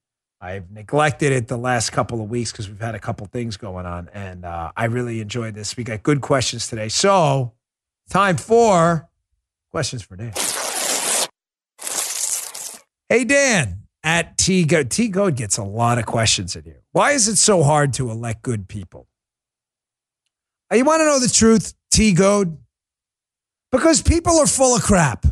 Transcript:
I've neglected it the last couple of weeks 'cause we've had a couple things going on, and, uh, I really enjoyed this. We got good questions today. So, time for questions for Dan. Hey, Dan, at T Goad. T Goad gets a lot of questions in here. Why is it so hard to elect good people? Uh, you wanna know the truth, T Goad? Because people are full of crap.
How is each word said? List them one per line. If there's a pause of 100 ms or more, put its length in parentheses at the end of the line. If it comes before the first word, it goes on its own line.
(420)
I've
neglected
it
the
last
couple
of
weeks
'cause
we've
had
a
couple
things
going
on,
and,
uh,
I
really
enjoyed
this.
We
got
good
questions
today.
So, (560)
time
for (640)
questions
for
Dan. (2750)
Hey,
Dan, (200)
at
T
Goad.
T
Goad
gets
a
lot
of
questions
in
here. (100)
Why
is
it
so
hard
to
elect
good
people? (1600)
Uh,
you
wanna
know
the
truth, (160)
T
Goad? (1120)
Because
people
are
full
of
crap.